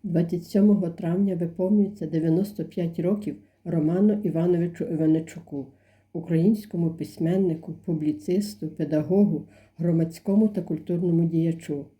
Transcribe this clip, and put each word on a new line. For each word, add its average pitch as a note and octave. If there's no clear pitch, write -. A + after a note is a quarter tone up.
Двадцять E3+
сьомого G3+
травня F3+
виповнюється F#3
дев'яносто E3
п'ять F3
років F#3
Роману F3
Івановичу E3+
Іваничуку, D#3+
українському E3+
письменнику, E3
публіцисту, D#3+
педагогу, D#3
громадському E3+
та F#3+
культурному E3+
діячу. D#3+